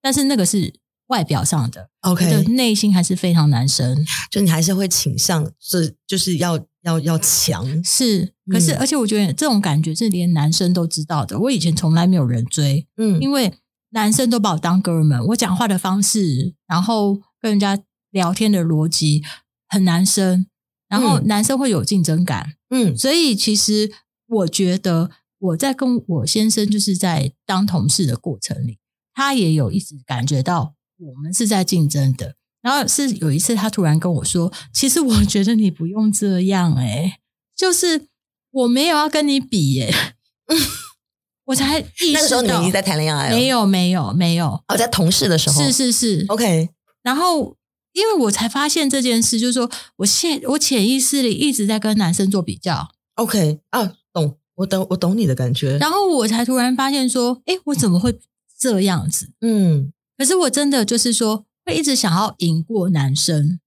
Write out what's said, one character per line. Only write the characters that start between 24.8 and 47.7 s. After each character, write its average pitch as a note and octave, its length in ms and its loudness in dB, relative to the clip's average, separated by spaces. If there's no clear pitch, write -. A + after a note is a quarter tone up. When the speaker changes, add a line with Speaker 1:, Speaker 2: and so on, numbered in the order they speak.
Speaker 1:
我 F3+ 160 -2
在 C4+ 180 -2
跟 B3 320 0
我 D#3 200 -2
先 A3 220 0
生 G#3+ 220 0
就 G#3 80 2
是 G3 180 0
在 D#3+ 360 0
当 F#3+ 220 0
同 E3+ 220 0
事 E3+ 180 0
的 B2 100 -2
过 A#2 220 -8
程 - 260 -8
里， A#2 140 -8
他 C#4 220 -2
也 F3+ 200 2
有 C#3 180 0
一 G3 80 0
直 - 160 -16
感 A#2+ 180 -4
觉 C3+ 160 0
到 D#3+ 340 -2
我 D3+ 220 -16
们 D#3+ 140 -8
是 A3 140 0
在 G3 160 2
竞 E3+ 240 2
争 C3+ 260 0
的。 - 220 -10
然 B3 100 -2
后 C#4 140 0
是 C#4 300 0
有 D#3+ 160 0
一 C#3+ 80 0
次 A3+ 160 0
他 G#3 120 0
突 G#3 140 -2
然 D#3 160 2
跟 F3 160 0
我 - 100 -4
说 F3 280 -2
：“其 - 160 0
实 E4+ 120 0
我 A3 240 4
觉 G3+ 180 0
得 A3 140 2
你 G#3 140 4
不 E3 160 -6
用 G#3+ 260 0
这 G3 300 0
样 F#3 340 2
欸， B2+ 420 -2
就 F#4 160 0
是 F4 340 0
我 B3+ 160 0
没 C4 180 2
有 E4+ 100 2
要 D4+ 120 0
跟 D4+ 180 0
你 C#4 140 2
比 C#3+ 400 0
欸。” G#2+ 120 -2
<laughs> - 1000 -6
我 C4 80 -2
才 C#4 260 0
意 - 20 -10
识 - 300 -2
到。 - 0 -
Speaker 2:
那 D4+ 100 2
个 D#4 60 2
时 D#4 60 2
候 B3 80 2
你 A3+ 60 0
们 F3 120 0
已 - 40 0
经 F#3 80 2
在 G3 80 0
谈 F#3 180 -2
恋 D#3 180 0
爱 C#3 140 -2
了？ A3+ 60 2
Speaker 1:
没 B3 120 2
有， A#3+ 180 2
没 F3+ 240 2
有， D#3 220 -2
没 E3+ 240 2
有。 E3+ 320 -2
Speaker 2:
哦， - 80 0
在 A3+ 100 2
同 F#3+ 240 0
事 F#3 180 0
的 E3+ 80 2
时 D#3 140 0
候。 D3 120 2
Speaker 1:
是， C#3 100 2
是， B3 180 0
是。 G#3 380 0
Speaker 2:
OK。 G3 400 0
Speaker 1:
然 B3 140 -2
后 E4 400 -2